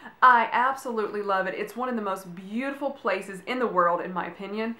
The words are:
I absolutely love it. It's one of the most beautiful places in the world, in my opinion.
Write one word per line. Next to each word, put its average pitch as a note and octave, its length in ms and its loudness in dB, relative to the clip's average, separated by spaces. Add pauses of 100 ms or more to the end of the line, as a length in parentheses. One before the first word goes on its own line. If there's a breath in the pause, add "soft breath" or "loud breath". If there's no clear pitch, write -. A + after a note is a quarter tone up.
(220 loud breath)
I A#3+ 300 8
absolutely A#3 680 0
love F#3+ 260 0
it. F#3+ 80 -4
It's - 200 -6
one B3 140 -4
of A#3+ 60 -2
the A3 60 -2
most F#3+ 340 -6
beautiful C4 560 -6
places G3 560 -4
in B3+ 120 -4
the A#3+ 80 2
world, F3 340 4
in F#3 120 -8
my F3+ 140 -4
opinion. G#3 520 -6